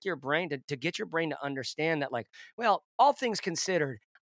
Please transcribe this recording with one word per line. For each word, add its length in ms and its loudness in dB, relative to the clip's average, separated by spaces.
your 120 -2
brain, 320 0
to, 180 -4
to 100 -4
get 220 -4
your 80 -6
brain 240 0
to 120 -6
understand 600 -2
that, 80 -4
like, 160 -4
"Well, 280 2
all 140 8
things 280 -2
considered, 600 0